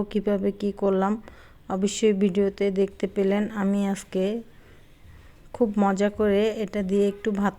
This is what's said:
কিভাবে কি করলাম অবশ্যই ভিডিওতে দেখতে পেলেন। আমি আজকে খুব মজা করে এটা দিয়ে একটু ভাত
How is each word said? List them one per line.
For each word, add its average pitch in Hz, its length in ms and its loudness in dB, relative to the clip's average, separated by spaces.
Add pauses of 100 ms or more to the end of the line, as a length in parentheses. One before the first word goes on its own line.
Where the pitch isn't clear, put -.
কিভাবে 202 480 -2
কি 202 200 -4
করলাম 196 420 0 (560)
অবশ্যই 202 440 0
ভিডিওতে 196 580 0
দেখতে 196 360 -2
পেলেন। 196 440 0
আমি 202 360 0
আজকে 190 360 -4 (1300)
খুব 233 240 2
মজা 196 320 4
করে 208 320 2 (160)
এটা 208 260 -4
দিয়ে 202 240 2
একটু 202 240 -2
ভাত 202 280 0